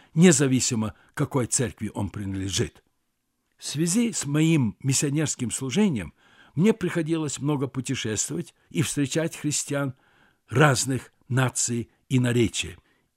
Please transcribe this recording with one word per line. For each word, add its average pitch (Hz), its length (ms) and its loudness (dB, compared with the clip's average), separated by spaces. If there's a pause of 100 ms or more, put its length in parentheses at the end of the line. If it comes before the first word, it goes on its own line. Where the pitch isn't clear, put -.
(140)
независимо, 131 800 4 (200)
какой 131 320 -2
церкви 107 480 -4
он 101 160 -4
принадлежит. 98 720 -4 (760)
В - 60 -20
связи 175 480 0
с - 140 -6
моим 151 560 2
миссионерским 135 680 -2
служением 131 640 -2 (420)
мне 196 160 4
приходилось 160 640 -4
много 139 300 -2
путешествовать 123 880 -6 (160)
и - 120 -2
встречать 147 540 -2
христиан 143 580 -4 (540)
разных 127 640 2 (160)
наций 123 640 -2 (180)
и 131 100 2
наречий. 117 580 0 (400)